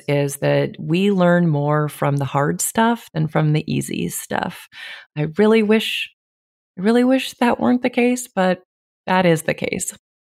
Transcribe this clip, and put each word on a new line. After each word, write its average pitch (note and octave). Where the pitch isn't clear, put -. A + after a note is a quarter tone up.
is C#3+
that C#3+
we F3+
learn F3
more D3
from C#3+
the C#3
hard C#3+
stuff A3+
than D#3
from D#3
the -
easy C#3
stuff. -
I D3+
really G#3+
wish, G#3+
I F3+
really A#3
wish C4
that A#3+
weren't B3
the B3
case, B3
but F#3
that F#3
is E3
the -
case. -